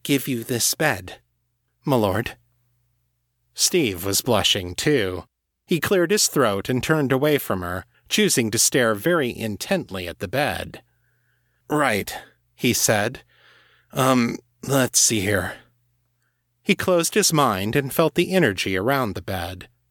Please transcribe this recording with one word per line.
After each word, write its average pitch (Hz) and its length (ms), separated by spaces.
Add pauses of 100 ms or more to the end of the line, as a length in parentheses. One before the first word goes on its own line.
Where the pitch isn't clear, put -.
give 139 240
you 120 160
this - 320
bed, 104 440 (640)
my 143 120
lord." 104 420 (1160)
Steve 101 520
was 101 160
blushing, 95 540
too. 98 500 (400)
He 175 140
cleared 175 320
his 208 160
throat 107 420
and 127 120
turned 151 300
away 139 260
from 98 240
her, 90 240 (220)
choosing 143 440
to 113 80
stare 117 360
very 135 400
intently 101 720
at 82 120
the 101 80
bed. 92 540 (880)
"Right," 139 460 (400)
he 123 180
said. 110 500 (680)
"Um, 127 460 (260)
let's 131 360
see 107 220
here." 92 360 (1040)
He 208 140
closed 170 400
his 196 180
mind 110 420
and 135 180
felt 156 220
the 180 160
energy 104 460
around 113 380
the 98 60
bed, 92 480 (220)